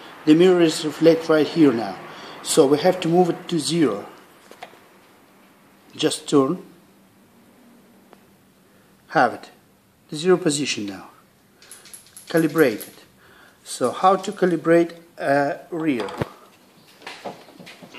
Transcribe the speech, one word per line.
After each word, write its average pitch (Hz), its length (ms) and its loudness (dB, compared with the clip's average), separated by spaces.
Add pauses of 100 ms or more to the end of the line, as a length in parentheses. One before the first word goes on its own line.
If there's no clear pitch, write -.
(260)
the 156 100 8
mirror 180 260 6
is 160 240 0
reflect 160 440 2
right 156 180 2
here 147 240 4
now, 107 260 -6 (460)
so 143 240 4
we 147 120 2
have 185 220 0
to 165 60 -4
move 170 220 2
it - 180 -8
to 170 120 -2
zero. 131 460 -2 (1900)
Just - 320 -4
turn, 143 360 0 (2500)
have 123 240 0
it, - 160 -18 (600)
the 151 80 -12
zero 180 200 2
position 143 480 -4
now, 95 240 -14 (1160)
calibrate 147 600 0
it. - 160 -20 (600)
So - 280 -4
how 190 260 0
to 196 140 -8
calibrate 170 640 0 (220)
a 143 420 -2 (120)
rear? 143 380 -4 (1900)